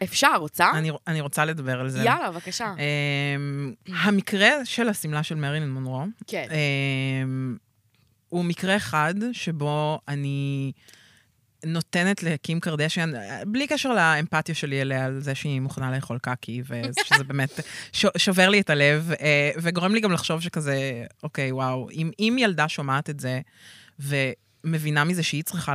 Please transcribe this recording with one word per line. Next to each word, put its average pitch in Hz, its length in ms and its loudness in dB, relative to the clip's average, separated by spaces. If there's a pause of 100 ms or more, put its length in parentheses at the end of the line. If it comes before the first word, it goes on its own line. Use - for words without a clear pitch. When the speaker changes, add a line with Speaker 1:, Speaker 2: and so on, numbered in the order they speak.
Speaker 1:
אפשר, 277 340 2
רוצה? 175 380 2
Speaker 2:
אני, 156 160 0 (160)
אני 160 140 0
רוצה 147 240 0
לדבר 135 360 -2
על 131 80 -2
זה. 131 160 -4
Speaker 1:
יאללה, 254 260 2
בבקשה. 185 480 -6
Speaker 2:
אמ, 143 960 -2 (140)
המקרה 196 640 4 (140)
של 240 240 -2
השמלה 151 340 -2
של 160 120 -4
מרלין 147 360 -2
מונרו, 131 340 -4 (220)
Speaker 1:
כן. 156 240 -6
Speaker 2:
אמ, 135 1040 0 (720)
הוא 175 160 0
מקרה 185 320 0
אחד 160 380 0 (180)
שבו 151 760 -2
אני 139 640 -2 (960)
נותנת 175 560 2
לקים 165 380 -2
קרדשיאן, 160 520 0 (340)
בלי 254 200 0
קשר 277 280 0
לאמפתיה 160 600 2
שלי 139 260 -2
אליה, 135 240 0
על 135 160 -4
זה 139 140 -4
שהיא 139 260 -2
מוכנה 131 300 -4
לאכול 131 320 -4
קקי, 123 440 -6
ושזה 135 600 0
Speaker 1:
<laughs> - 20 -8
Speaker 2:
באמת 139 320 -2 (320)
ש-, - 140 2 (120)
שובר 185 300 6
לי 202 120 6
את 190 100 2
הלב, 151 400 4 (100)
אה, 147 300 4 (120)
וגורם 175 320 0
לי 226 60 2
גם 208 120 2
לחשוב 165 280 0
שכזה, 151 360 -2 (460)
"אוקיי, 139 300 -2
וואו, 131 400 -2
אם, 160 260 -2
אם 226 220 2
ילדה 160 280 2
שומעת 139 420 -2
את 147 100 -8
זה, 127 200 -2 (580)
ומבינה 147 1080 0
מזה 175 180 2
שהיא 151 200 -2
צריכה 160 320 -4